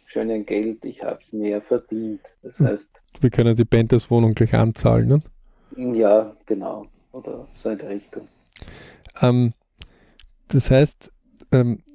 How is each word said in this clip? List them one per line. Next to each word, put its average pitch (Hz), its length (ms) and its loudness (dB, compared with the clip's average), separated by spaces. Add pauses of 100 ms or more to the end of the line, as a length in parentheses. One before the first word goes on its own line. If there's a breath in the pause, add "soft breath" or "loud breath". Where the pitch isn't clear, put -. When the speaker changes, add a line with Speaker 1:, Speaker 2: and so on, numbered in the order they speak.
Speaker 1:
schönen 113 400 -6
Geld, 107 400 -6
ich - 180 -14
hab's - 300 -10
mir 104 300 -4
verdient." 110 580 -6 (220)
Das - 160 -20
Speaker 2:
Hm. 147 80 4
Speaker 1:
heißt 104 240 -6 (300)
Speaker 2:
Wir 120 100 2
können 117 260 2
die 117 80 2
Panthers-Wohnung 117 720 2
gleich 113 200 0
anzahlen, 113 540 2
ne? 139 100 4 (760)
Speaker 1:
Ja, 110 420 2 (100)
genau. 101 400 -6 (260)
Oder 123 420 -16
so - 160 -8
in 101 80 -8
der 98 100 -14
Richtung. - 400 -14 (920 loud breath)
Speaker 2:
Ähm, 123 320 2 (960 soft breath)
das 135 220 0
heißt, 135 420 2 (400)
ähm, 120 300 0 (120)